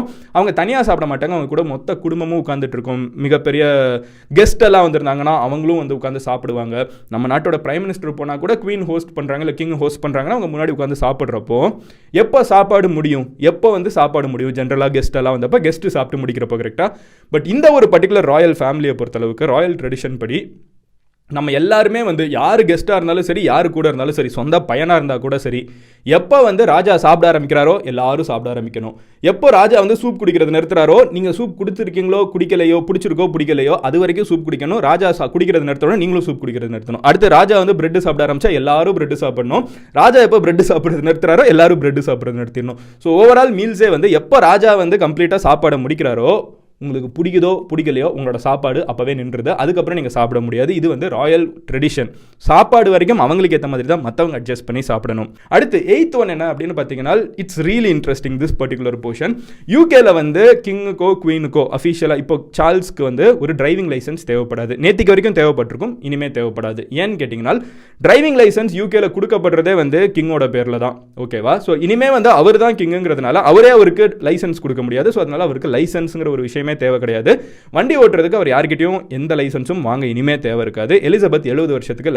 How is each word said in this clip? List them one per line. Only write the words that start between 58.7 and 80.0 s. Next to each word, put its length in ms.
portion. 280
யூ 280
கேல 260
வந்து 480
கிங்குக்கோ 420
குவீனுக்கோ 420
அஃபிஷியலா 400
இப்போ 200
சார்ல்ஸ்க்கு 500
வந்து 300
ஒரு 140
டிரைவிங் 420
லைசன்ஸ் 360
தேவைப்படாது. 440
நேத்திக்கு 280
வரைக்கும் 260
தேவைப்பட்டிருக்கும், 600
இனிமே 380
தேவைப்படாது. 460
ஏன்னு 220
கேட்டீங்கன்னா 340
டிரைவிங் 340
லைசன்ஸ் 380
யூ 80
கேல 300
கொடுக்கப்படுறதே 580
வந்து 400
கிங்கோட 400
பேர்ல 300
தான், 120
ஓகேவா? 400
So 180
இனிமே 420
வந்து 120
அவர் 280
தான் 180
கிங்குங்கிறதுனால 760
அவரே 180
அவருக்கு 480
லைசன்ஸ் 360
கொடுக்க 160
முடியாது. 300
So 100
அதனால 220
அவருக்கு 340
லைசன்ஸுங்கிற 600
ஒரு 40
விஷயமே 280
தேவை 300
கிடையாது. 320
வண்டி 260
ஓட்டுறதுக்கு 420
அவர் 80
யார்கிட்டயும் 640
எந்த 260
லைசன்ஸும் 460
வாங்க 240